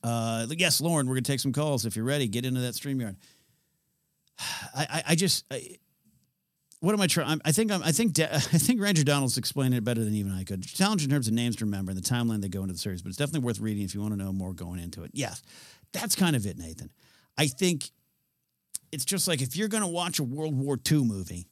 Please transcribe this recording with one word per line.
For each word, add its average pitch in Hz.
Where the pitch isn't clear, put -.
uh, 113
yes, 170
Lauren, 156
we're 131
gonna 131
take 127
some 131
calls 139
if 107
you're 110
ready. 139
Get 120
into 127
that 123
StreamYard. 127
<sighs> -
I, -
I, 156
I 175
just, 175
I, -
what 185
am 208
I 180
trying? 156
I 165
think 214
I'm, 190
I 165
think 214
Da-, 156
<laughs> -
I 151
think 214
Ranger 196
Donald's 139
explaining 127
it 113
better 113
than 107
even 101
I 95
could. 95
Challenge 196
in 135
terms 135
of 110
names 120
to 113
remember 98
and 95
the 90
timeline 117
they 98
go 95
into 95
the 82
series, 90
but 98
it's 92
definitely 143
worth 113
reading 107
if 95
you 101
wanna 107
know 98
more 92
going 87
into 85
it. -
Yes, 131
that's 190
kind 170
of 107
it, 92
Nathan. 80
I 151
think 160
it's 143
just 196
like 156
if 131
you're 214
gonna 208
watch 170
a 151
World 147
War 135
Two 151
movie 92